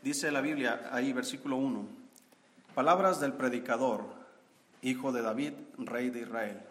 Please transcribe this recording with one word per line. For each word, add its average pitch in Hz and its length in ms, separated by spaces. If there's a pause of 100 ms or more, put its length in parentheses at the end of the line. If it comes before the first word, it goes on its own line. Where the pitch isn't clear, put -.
Dice 147 300
la 139 100
Biblia 131 500
ahí, 127 220
versículo 131 420
uno: 123 300 (880)
"Palabras 175 460
del 139 140
predicador, 120 720 (760)
hijo 127 300
de 123 100
David, 127 320 (240)
rey 123 320
de 120 120
Israel. 107 380 (120)